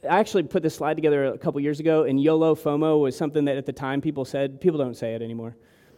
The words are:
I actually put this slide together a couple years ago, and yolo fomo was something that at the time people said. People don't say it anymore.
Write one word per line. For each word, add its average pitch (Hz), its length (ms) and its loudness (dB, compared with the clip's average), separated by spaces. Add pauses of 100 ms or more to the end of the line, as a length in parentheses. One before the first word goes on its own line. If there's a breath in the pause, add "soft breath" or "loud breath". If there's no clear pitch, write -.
I 170 160 2
actually 208 240 0
put 165 200 -2
this 156 120 0
slide 156 180 -2
together 147 320 2
a 120 120 -2
couple 147 240 -2
years 147 180 -2
ago, 156 240 4
and 135 180 2
yolo 160 340 4
fomo 151 460 2
was 135 160 0
something 151 280 0
that 139 120 0
at 135 80 -6
the 131 80 -6
time 139 280 -4
people 147 220 -4
said. 135 380 -4
People 170 160 0
don't 123 180 -4
say 113 200 -6
it 113 60 -8
anymore. 117 360 -10 (400 soft breath)